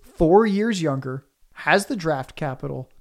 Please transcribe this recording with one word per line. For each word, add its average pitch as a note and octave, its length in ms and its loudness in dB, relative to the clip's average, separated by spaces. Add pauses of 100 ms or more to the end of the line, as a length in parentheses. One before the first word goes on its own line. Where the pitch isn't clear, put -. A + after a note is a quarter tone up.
four F#3 420 4
years G#3 340 -2
younger, C3+ 460 -4 (280)
has - 320 2
the C#4 100 -6
draft D#3 400 -4
capital, C3+ 540 -8 (100)